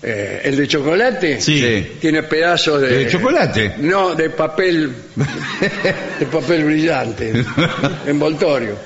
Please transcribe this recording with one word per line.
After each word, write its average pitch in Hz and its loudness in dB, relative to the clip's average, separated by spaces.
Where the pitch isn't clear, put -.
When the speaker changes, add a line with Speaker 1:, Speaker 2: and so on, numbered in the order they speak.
Speaker 1:
eh, 101 -6
el 139 0
de 139 2
chocolate. 160 0
Speaker 2:
Sí. 151 2
Speaker 3:
Sí. 117 0
Speaker 1:
Tiene 156 2
pedazos 156 2
de 123 2
Speaker 3:
¿De 117 -2
chocolate? 180 2
Speaker 1:
No, 180 2
de 160 0
papel, 156 0
Speaker 3:
<laughs> - -4
Speaker 1:
de 156 0
papel 156 0
brillante, 127 0
Speaker 3:
<laughs> - -4
Speaker 1:
envoltorio. 147 0